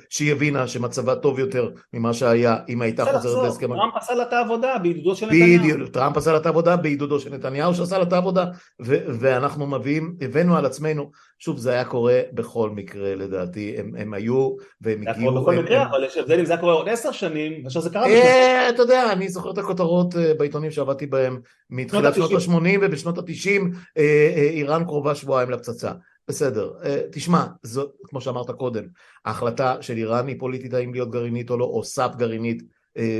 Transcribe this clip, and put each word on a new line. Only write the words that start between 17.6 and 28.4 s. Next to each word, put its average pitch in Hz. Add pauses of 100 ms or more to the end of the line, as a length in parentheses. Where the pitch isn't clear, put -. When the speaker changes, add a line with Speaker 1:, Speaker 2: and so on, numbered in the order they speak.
Speaker 2:
מאשר 131
זה 170
קרה 208
Speaker 1:
אה, 262
Speaker 2:
בשנתיים. 254
Speaker 1:
אתה 247
יודע, 247
אני 190
זוכר 180
את 180
הכותרות, 180
אה, 165
בעיתונים 151
שעבדתי 139
בהם, 131 (300)
מתחילת 131
Speaker 2:
שנות 143
Speaker 1:
שנות 175
Speaker 2:
התשעים. 180
Speaker 1:
השמונים 175
ובשנות 170
התשעים, 180 (260)
אה, 156 (320)
אה, 151
איראן 156
קרובה 147
שבועיים 135
לפצצה. 117 (360)
בסדר, 107 (120)
אה, 143 (100)
תשמע, 151 (180)
זו, 131 (180)
כמו 135
שאמרת 123